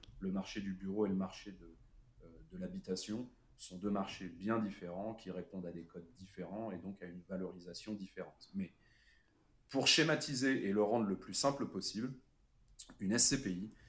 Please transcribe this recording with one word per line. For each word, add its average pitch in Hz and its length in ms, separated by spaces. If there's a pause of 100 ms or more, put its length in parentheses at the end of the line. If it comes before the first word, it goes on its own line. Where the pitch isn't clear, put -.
(200)
le 95 100
marché 98 300
du 98 140
bureau 95 320
et - 20
le 95 80
marché 95 360
de, 90 120
euh, - 600 (260)
de 92 60
l'habitation 95 720 (280)
sont - 220
deux 101 120
marchés 95 380
bien 95 300
différents, 98 560
qui - 160
répondent 90 360
à 85 40
des 85 140
codes 85 340
différents 95 540
et 90 60
donc 95 240
à 90 40
une 87 220
valorisation 90 640
différente. 92 600
Mais - 180 (1000)
pour 135 160
schématiser 139 800
et 98 60
le 104 100
rendre 110 240
le 95 100
plus - 180
simple 113 320
possible, 110 460 (880)
une 95 140
S 120 160
C 135 140
P 98 80
I, 92 200 (180)